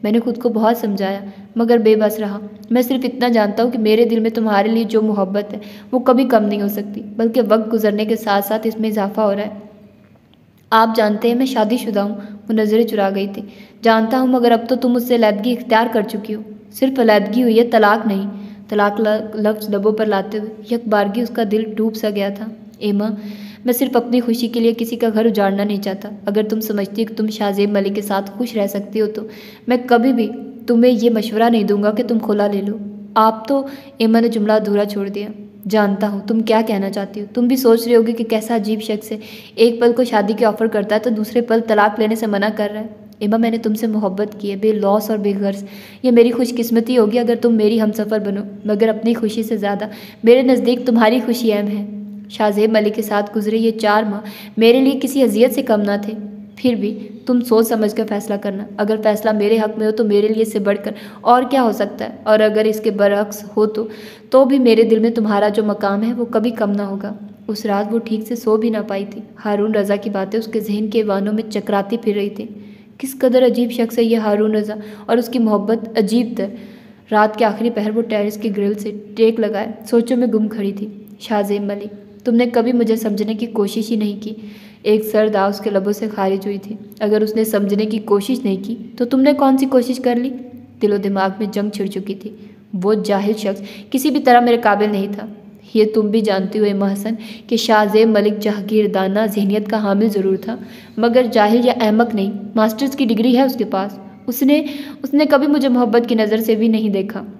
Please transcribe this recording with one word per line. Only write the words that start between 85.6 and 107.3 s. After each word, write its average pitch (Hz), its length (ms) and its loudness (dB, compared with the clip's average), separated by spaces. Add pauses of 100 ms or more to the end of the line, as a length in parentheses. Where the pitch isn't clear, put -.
लबों 202 220 0
से 208 160 -4
खारिज 196 380 -2
हुई 202 120 -4
थी। 214 200 -12 (220)
अगर 214 220 2
उसने 220 220 0
समझने 208 420 0
की 214 120 -2
कोशिश 208 460 0
नहीं 190 180 0
की 233 120 -8 (240)
तो 240 60 0
तुमने 269 280 4
कौन 269 240 4
सी 269 100 2
कोशिश 254 320 2
कर 240 180 0
ली? 254 140 -4 (500)
दिलो 208 180 2
दिमाग 196 420 -2
में 202 100 -4
जंग 208 200 -4
छिड़ 196 180 -6
चुकी 196 260 -8
थी। - 200 -14 (400)
वो 196 200 0
जाहिल 202 400 0
शख्स 202 280 -6 (300)
किसी 269 180 0
भी 285 80 0
तरह 240 220 6
मेरे 240 160 4
काबिल 214 340 2
नहीं 196 180 -2
था। 208 200 -10 (480)
ये 214 80 6
तुम 214 240 2
भी 220 120 2
जानती 202 380 -2
हो 208 60 2
एमा 196 240 0
हसन 220 280 -4 (320)
कि 233 80 0
शाहजेब 214 520 4
मलिक 208 300 2
जहागीरदाना 208 880 0
जहनियत 208 420 0
का 220 100 -2
हामिल 208 300 2
ज़रूर 190 300 0
था, 226 200 -8 (400)
मगर 233 280 4
जाहिल 226 400 4
या 240 60 4
अहमक 220 420 2
नहीं। 196 180 -2 (240)
मास्टर्स 220 380 0
की 269 120 0
डिग्री 233 280 2
है 262 120 4
उसके 254 180 -2
पास। 196 360 -4 (280)
उसने, 285 360 2 (400)
उसने 285 220 2
कभी 285 200 4
मुझे 285 220 2
मोहब्बत 240 380 2
की 240 80 0
नज़र 220 260 0
से 220 160 0
भी 226 120 2
नहीं 220 220 0
देखा। 196 340 -4 (160)